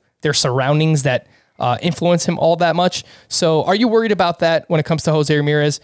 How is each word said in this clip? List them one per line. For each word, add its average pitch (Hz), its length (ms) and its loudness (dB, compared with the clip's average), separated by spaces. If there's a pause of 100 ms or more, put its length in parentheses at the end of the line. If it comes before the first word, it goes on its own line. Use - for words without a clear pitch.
(200)
their 147 140 -2
surroundings 147 680 0
that, 127 240 -2 (320)
uh, 123 220 -2
influence 170 460 0
him 170 120 -2
all 165 180 2
that 170 200 0
much. 180 280 -2 (240)
So 160 360 0
are 185 100 0
you 226 140 0
worried 220 240 2
about 175 280 -2
that 165 280 0
when 165 100 0
it 151 60 0
comes 160 200 -2
to 156 80 0
Jose 151 220 0
Ramirez? 147 500 0